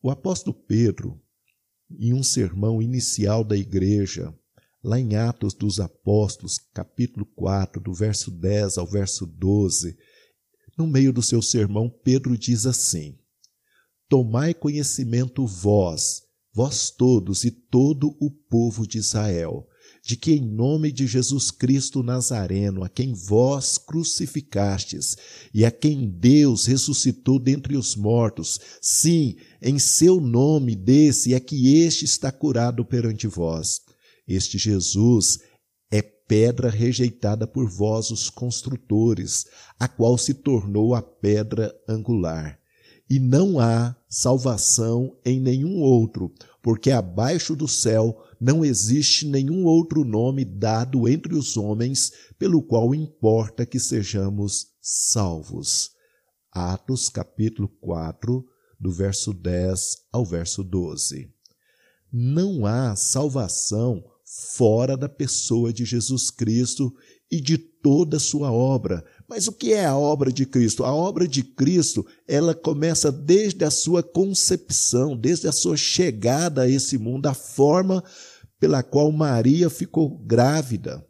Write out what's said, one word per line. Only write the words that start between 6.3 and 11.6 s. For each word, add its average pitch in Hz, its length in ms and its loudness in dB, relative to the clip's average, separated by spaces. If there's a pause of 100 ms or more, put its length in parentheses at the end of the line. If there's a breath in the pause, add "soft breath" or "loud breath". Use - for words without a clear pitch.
capítulo - 540 -8
quatro, 95 560 -4
do 98 100 -8
verso 104 380 -4
dez 95 480 -2
ao 87 80 -4
verso 95 400 -4
doze, 92 720 0 (800 soft breath)
no 160 80 0
meio 135 260 4
do 120 80 -2
seu 117 220 0
sermão, 107 480 -2